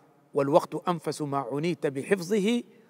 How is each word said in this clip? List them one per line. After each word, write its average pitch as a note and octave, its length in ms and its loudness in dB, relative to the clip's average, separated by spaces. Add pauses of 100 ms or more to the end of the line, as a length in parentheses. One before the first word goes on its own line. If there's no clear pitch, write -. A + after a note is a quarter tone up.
(340)
والوقت D3+ 540 2
أنفس D#3+ 340 -4
ما C#3 300 -4
عنيت D#3 340 -2
بحفظه، F#3+ 760 0 (280)